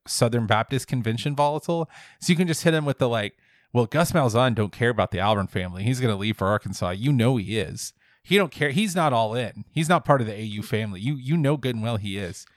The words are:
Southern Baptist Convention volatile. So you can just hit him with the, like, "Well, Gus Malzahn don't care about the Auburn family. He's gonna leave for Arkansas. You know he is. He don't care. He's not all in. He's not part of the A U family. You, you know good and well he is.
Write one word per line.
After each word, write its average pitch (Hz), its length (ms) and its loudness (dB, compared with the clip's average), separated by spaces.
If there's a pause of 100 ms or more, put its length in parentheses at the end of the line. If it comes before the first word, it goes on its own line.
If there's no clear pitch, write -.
Southern 117 420 0
Baptist 117 400 0
Convention 117 480 -2
volatile. 151 540 0 (300)
So - 140 0
you 160 40 4
can 180 100 2
just 165 160 -2
hit 170 100 4
him 156 120 0
with 143 140 -2
the, 135 100 2
like, 107 280 -2 (340)
"Well, 120 140 2
Gus 160 260 0
Malzahn 127 420 2
don't 104 200 -2
care 120 160 2
about 107 220 0
the 92 100 -2
Auburn 101 260 2
family. 90 360 -6
He's 127 180 0
gonna 113 160 0
leave 104 200 -2
for 95 100 0
Arkansas. 95 440 -2
You 107 220 -2
know 123 240 4
he 98 200 -4
is. - 360 -8 (280)
He - 160 0
don't 185 140 2
care. - 200 -2
He's 196 240 -2
not 156 180 2
all 113 200 0
in. 104 380 -6
He's 156 180 -2
not 175 160 2
part 143 160 4
of 110 60 -2
the 110 100 -6
A 107 60 -8
U 104 180 -6
family. 104 380 -4
You, 135 160 -2
you 135 220 -2
know 147 200 2
good 127 180 -4
and 110 80 -4
well 117 140 -2
he 98 200 -4
is. 92 280 -8 (120)